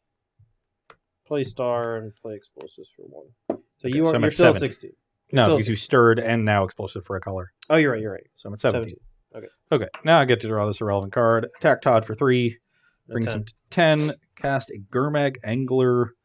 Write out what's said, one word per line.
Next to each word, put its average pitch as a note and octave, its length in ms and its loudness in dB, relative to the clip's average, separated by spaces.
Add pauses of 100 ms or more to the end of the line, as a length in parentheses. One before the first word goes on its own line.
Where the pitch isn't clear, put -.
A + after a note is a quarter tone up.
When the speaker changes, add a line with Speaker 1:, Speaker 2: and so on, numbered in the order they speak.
(1300)
Speaker 1:
play D3 160 -2
star A#2+ 540 -4
and A2 180 -12
play A2 200 -14
explosives - 600 -20
for - 80 -20
one. - 240 -20 (500)
So C3 100 -10
Speaker 2:
Okay, C3 80 -4
Speaker 1:
you D#3+ 120 2
are, D#3+ 40 0
Speaker 2:
so C3+ 40 0
I'm A2+ 60 0
Speaker 1:
you're A2 60 2
Speaker 2:
at - 60 -2
Speaker 1:
still F3 140 6
at D3+ 80 6
Speaker 2:
seventy. C#3+ 160 -2
Speaker 1:
sixty. - 160 -18
You're - 480 -12
Speaker 2:
No, B2+ 80 6
Speaker 1:
still D#3+ 100 6
at C#3 40 4
Speaker 2:
because A2 120 0
you G#2+ 60 -2
Speaker 1:
sixty. - 100 -8
Speaker 2:
stirred A#2 340 6
and A2+ 260 0
now G#2 180 2
explosive F#2+ 420 -8
for G2 100 -8
a F2+ 60 -8
color. F#2+ 300 -10 (180)
Speaker 1:
Oh, D#3 60 4
you're D3 160 4
right. A2 100 -4
You're G#2 120 -8
right. - 140 -16 (100)
Speaker 2:
So - 100 -20
I'm G2+ 60 -12
at G#2 60 -12
seventy. A#2 360 -2
Speaker 1:
Seventy. - 60 -20 (340)
Okay. G#2+ 120 -18 (360)
Speaker 2:
Okay, - 60 -8 (140)
now D#3+ 160 4
I C3+ 60 2
get A#2+ 160 2
to A2+ 60 -8
draw G#2+ 180 -2
this G#2 160 -4
irrelevant G2+ 320 -4
card. A2+ 340 2 (120)
Attack D3+ 240 2
Todd A2+ 220 4
for G#2+ 100 -10
three. B2 420 0 (520)
Speaker 1:
A - 20 -20
Speaker 2:
Brings A#2 160 -4
Speaker 1:
ten. A2+ 100 -6
Speaker 2:
him G#2+ 80 -8
to - 80 -20 (160)
ten. D3+ 440 2 (220)
Cast C#3 360 -6
a - 80 -16 (120)
Gurmag C#3+ 520 -2
Angler, B2+ 680 0 (120)